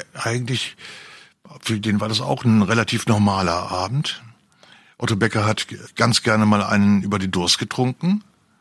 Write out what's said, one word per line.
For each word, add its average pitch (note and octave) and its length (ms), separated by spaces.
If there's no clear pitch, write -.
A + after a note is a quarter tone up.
eigentlich, A#2+ 600
für A2 180
den G#2 200
war G#2+ 100
das A2 120
auch C3+ 220
ein A2 180
relativ A2 460
normaler F#2+ 640
Abend. G2 500
Otto A2+ 180
Becker G#2+ 300
hat G#2+ 220
g-, G#2 100
ganz A#2 280
gerne A2 220
mal G#2 180
einen G2+ 400
über G2+ 160
den F#2 120
Durst F2 260
getrunken. C3 640